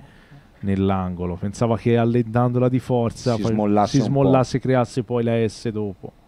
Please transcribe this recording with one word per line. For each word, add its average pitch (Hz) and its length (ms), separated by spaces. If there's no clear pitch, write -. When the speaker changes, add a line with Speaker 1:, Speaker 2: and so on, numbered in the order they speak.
Speaker 1:
nell'angolo. 95 760
Pensava 107 400
che 117 220
allentandola 120 720
di 127 80
forza 120 560
Speaker 2:
Si 107 80
Speaker 1:
poi 110 100
Speaker 2:
smollasse 104 380
Speaker 1:
si 143 80
Speaker 2:
un 120 60
po'. 120 60
Speaker 1:
smollasse 135 460
e 123 40
creasse 127 420
poi 120 220
la 117 220
S - 220
dopo. 104 440